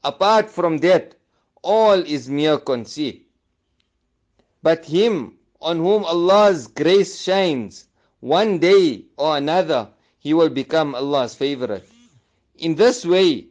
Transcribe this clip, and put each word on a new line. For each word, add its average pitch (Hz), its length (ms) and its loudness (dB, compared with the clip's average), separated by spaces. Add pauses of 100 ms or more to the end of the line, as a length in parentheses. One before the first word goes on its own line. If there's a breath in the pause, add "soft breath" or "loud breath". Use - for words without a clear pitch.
Apart 208 460 0
from 165 300 -2
that, 175 360 0 (480)
all 208 360 2
is 147 300 -6
mere 147 280 0
conceit. 131 680 -8 (1400)
But 165 220 0
him 175 520 -2 (240)
on 165 160 -4
whom 196 260 0
Allah's 175 640 2
grace 185 540 0
shines, 170 680 -4 (320)
one 180 380 0
day 170 480 2 (120)
or 151 200 -2
another, 151 520 -2 (280)
he 147 160 -4
will 160 160 4
become 139 460 -4
Allah's 135 400 -4
favorite. 123 520 -6 (680)
In 160 180 -4
this 240 300 0
way 175 460 0